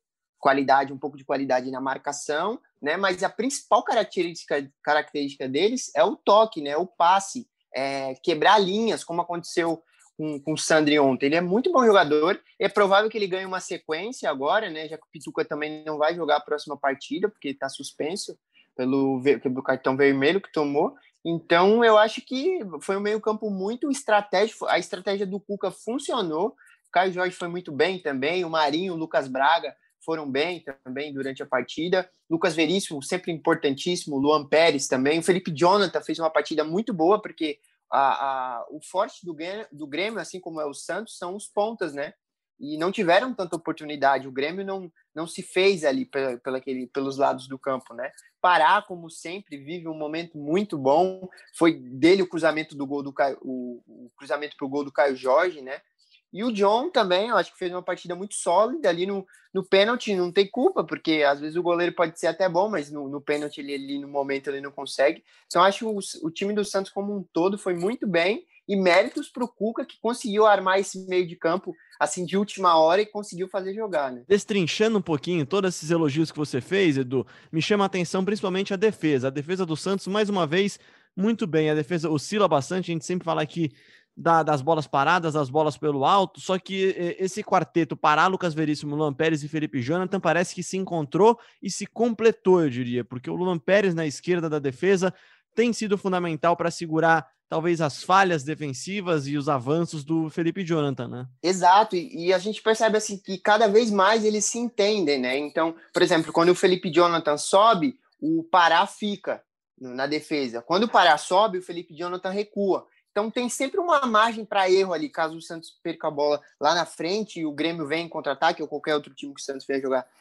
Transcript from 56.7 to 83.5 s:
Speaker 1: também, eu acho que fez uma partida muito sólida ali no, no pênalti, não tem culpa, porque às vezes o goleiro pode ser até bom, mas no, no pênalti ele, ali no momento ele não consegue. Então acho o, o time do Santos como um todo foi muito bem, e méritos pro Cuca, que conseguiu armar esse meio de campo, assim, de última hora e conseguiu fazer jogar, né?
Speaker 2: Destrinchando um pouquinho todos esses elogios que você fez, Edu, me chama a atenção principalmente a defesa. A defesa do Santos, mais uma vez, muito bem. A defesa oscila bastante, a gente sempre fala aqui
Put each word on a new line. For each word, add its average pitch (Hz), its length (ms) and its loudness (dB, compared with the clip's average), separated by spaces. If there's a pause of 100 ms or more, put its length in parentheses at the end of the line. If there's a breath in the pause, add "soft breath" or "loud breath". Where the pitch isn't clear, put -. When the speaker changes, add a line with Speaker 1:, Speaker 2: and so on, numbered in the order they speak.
Speaker 1:
também, 202 400 0
eu 240 60 0
acho 170 160 0
que - 60 -20
fez 180 140 -6
uma 180 100 -8
partida 180 340 -8
muito 190 200 -12
sólida 240 520 0
ali 175 180 0
no, 196 200 -4 (280 soft breath)
no 185 120 -2
pênalti, 208 500 2
não 175 160 0
tem 196 180 2
culpa, 262 340 0
porque 156 440 0
às 143 140 2
vezes 156 160 -6
o 175 60 -2
goleiro 170 300 0
pode 165 240 -2
ser 170 100 -2
até 165 200 0
bom, 180 220 0
mas 151 200 -4
no, 147 200 -10
no 143 100 -8
pênalti 147 380 -4
ele, 143 160 -10
ali 139 260 -8
no 139 80 -12
momento 139 420 -4
ele 139 120 -8
não 139 100 -12
consegue. 143 520 -2 (240 soft breath)
Então - 140 2
acho 202 280 2
o, 208 100 -4 (220)
o 165 100 -6
time 196 220 -4
do 208 100 0
Santos 196 280 -6
como 202 260 -6
um 185 60 -8 (100)
todo 190 240 0
foi 185 160 -4
muito 208 340 -4
bem, 185 380 0 (220 soft breath)
e 202 100 -2
méritos 190 500 2
pro 247 200 -6
Cuca, 233 380 -6
que - 140 -20
conseguiu 220 460 4
armar 190 340 6
esse 190 280 -6
meio 180 200 2
de 170 80 -12
campo, 170 400 -2 (240 soft breath)
assim, 175 260 -2
de 175 120 -2
última 185 420 4
hora 165 220 6
e 214 40 0
conseguiu 190 440 -8
fazer 190 240 -6
jogar, 175 380 -4
né? 123 140 -14
Speaker 2:
Destrinchando 202 720 2
um - 20 2
pouquinho 165 440 -2
todos 190 300 0
esses 156 160 -8
elogios 160 400 2
que - 60 -12
você 143 240 -4
fez, 175 360 2
Edu, 127 300 -2 (240 loud breath)
me 156 100 -2
chama 202 220 2
a 190 40 2
atenção 185 360 -2
principalmente 196 500 -4
a 190 40 -4
defesa. 156 500 0
A 135 40 0
defesa 165 340 -4
do 160 100 -4
Santos, 190 320 -4
mais 202 220 0
uma 180 180 0
vez, 190 320 0 (340 soft breath)
muito 214 320 -2
bem. 156 240 2
A 151 60 2
defesa 156 340 -2
oscila 190 380 0
bastante, 170 440 0
a - 20 -2
gente 160 100 -4
sempre 180 220 -6
fala 160 160 -2
aqui 156 300 -4 (440 soft breath)